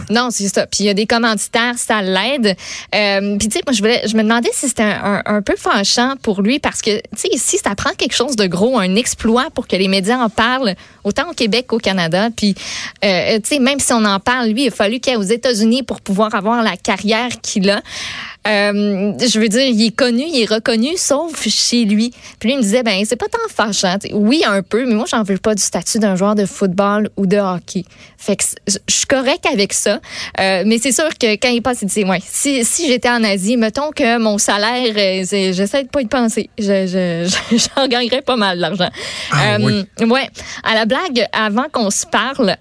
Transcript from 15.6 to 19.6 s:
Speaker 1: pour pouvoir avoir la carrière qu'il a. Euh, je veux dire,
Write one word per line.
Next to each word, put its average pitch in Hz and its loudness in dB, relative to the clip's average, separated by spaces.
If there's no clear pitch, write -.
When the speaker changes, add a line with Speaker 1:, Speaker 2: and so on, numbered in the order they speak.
Speaker 1:
pour - -8
pouvoir 214 0
avoir 226 0
la 185 0
carrière 220 -2
qu'il 196 0
a. 214 0
Euh, 208 2
je 220 2
veux 226 4
dire, 247 2